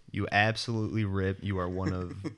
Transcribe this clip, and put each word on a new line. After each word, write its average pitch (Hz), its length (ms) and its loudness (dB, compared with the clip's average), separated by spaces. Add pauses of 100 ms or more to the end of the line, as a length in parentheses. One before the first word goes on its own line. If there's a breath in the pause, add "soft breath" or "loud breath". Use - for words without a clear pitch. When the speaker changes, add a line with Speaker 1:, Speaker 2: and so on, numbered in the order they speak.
(120)
Speaker 1:
Yeah. - 100 -4
Speaker 2:
You 98 100 0
absolutely 110 720 2
rip. 95 380 0
You 95 160 0
are 90 100 0
one 92 240 -2
of 90 220 -4 (240)